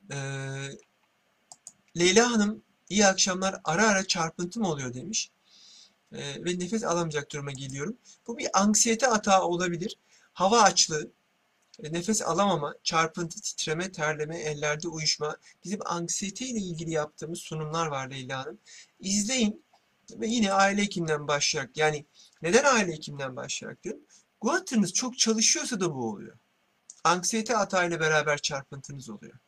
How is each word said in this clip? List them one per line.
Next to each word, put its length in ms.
Ee, 40
Leyla 320
Hanım, 320
"İyi 180
akşamlar, 580
ara 240
ara 180
çarpıntı 540
mı 80
oluyor?" 260
demiş. 360
Ee, 320
ve 140
"Nefes 260
alamayacak 480
duruma 200
geliyorum." 440
Bu 120
bir 220
anksiyete 460
atağı 360
olabilir. 560
Hava 300
açlığı, 480
e, 100
nefes 300
alamama, 600
çarpıntı, 580
titreme, 520
terleme, 460
ellerde 500
uyuşma. 480
Bizim 200
anksiyete 600
ile 120
ilgili 320
yaptığımız 480
sunumlar 480
var 240
Leyla 280
Hanım. 200
İzleyin 640
ve 160
yine 260
aile 300
hekiminden 460
başlayarak, 480
yani 300
neden 220
aile 280
hekiminden 440
başlayarak 480
diyorum? 160
Guattr'ınız 520
çok 260
çalışıyorsa 600
da 140
bu 160
oluyor. 260
Anksiyete 520
atağıyla 440
beraber 380
çarpıntınız 720
oluyor. 240